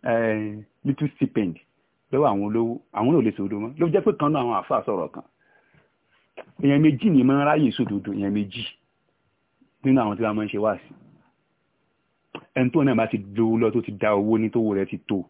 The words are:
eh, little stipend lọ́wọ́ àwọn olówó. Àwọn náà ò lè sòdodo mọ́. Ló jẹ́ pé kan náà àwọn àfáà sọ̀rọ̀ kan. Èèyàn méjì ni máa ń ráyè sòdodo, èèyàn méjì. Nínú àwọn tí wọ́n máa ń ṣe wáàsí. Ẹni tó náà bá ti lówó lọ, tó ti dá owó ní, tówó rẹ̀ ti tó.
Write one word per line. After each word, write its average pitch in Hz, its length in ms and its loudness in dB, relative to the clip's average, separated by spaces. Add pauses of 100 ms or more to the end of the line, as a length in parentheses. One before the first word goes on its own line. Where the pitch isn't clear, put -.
eh, 107 600 -2 (180)
little 143 280 -2
stipend 98 460 -2 (560)
lọ́wọ́ 139 180 2
àwọn 101 160 -2
olówó. 113 280 0 (160)
Àwọn 110 200 0
náà 160 100 6
ò 117 60 2
lè 110 60 2
sòdodo 98 260 -6
mọ́. 110 160 -8
Ló 160 140 -2
jẹ́ 147 160 2
pé 214 100 2
kan 147 180 0
náà 147 100 0
àwọn 120 140 -2
àfáà 110 260 -2
sọ̀rọ̀ 90 300 -4
kan. - 140 -18 (1300)
Èèyàn 143 260 2
méjì 151 260 2
ni 151 160 6
máa 135 160 4
ń 143 60 0
ráyè 151 260 2
sòdodo, 104 400 -4
èèyàn 98 220 -4
méjì. 104 300 -6 (1200)
Nínú 131 160 4
àwọn 107 180 -2
tí 110 60 -2
wọ́n 107 120 0
máa 107 100 -4
ń 101 60 -8
ṣe 104 80 -4
wáàsí. 104 300 -2 (1600)
Ẹni 127 200 0
tó 170 100 2
náà 131 140 4
bá 113 120 2
ti 113 100 -4 (160)
lówó 113 240 2
lọ, 113 140 2
tó 117 100 0
ti 113 100 -8
dá 107 200 -2
owó 107 260 2
ní, 110 120 0
tówó 107 240 0
rẹ̀ 98 120 0
ti 101 120 -10
tó. - 200 -4 (120)